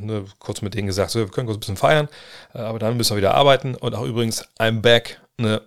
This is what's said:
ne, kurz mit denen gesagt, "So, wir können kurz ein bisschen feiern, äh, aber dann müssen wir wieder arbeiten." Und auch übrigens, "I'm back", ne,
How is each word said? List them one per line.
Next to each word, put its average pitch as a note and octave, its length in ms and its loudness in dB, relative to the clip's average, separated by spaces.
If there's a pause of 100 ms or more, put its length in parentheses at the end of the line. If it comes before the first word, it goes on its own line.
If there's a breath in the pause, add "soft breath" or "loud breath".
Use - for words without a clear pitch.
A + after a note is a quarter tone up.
ne, G#2+ 240 -6 (140)
kurz - 220 -10
mit G2+ 120 -6
denen G2+ 140 -2
gesagt, F#2+ 240 0
"So, A#2 80 -2
wir G#2+ 100 -2
können B2 180 -6
kurz G#2+ 80 -4
ein G#2 60 -10
bisschen F#2+ 160 -6
feiern, D3+ 320 2 (440 loud breath)
äh, B2+ 60 -12
aber A2 200 -6
dann A2 180 0
müssen A2+ 140 0
wir G#2 60 -2
wieder G2 160 4
arbeiten." C3+ 400 4
Und B2 220 -6
auch A2 80 -6
übrigens, A2+ 420 -4 (140)
"I'm A2+ 220 0
back", A#2 400 2 (160)
ne, G#2+ 300 0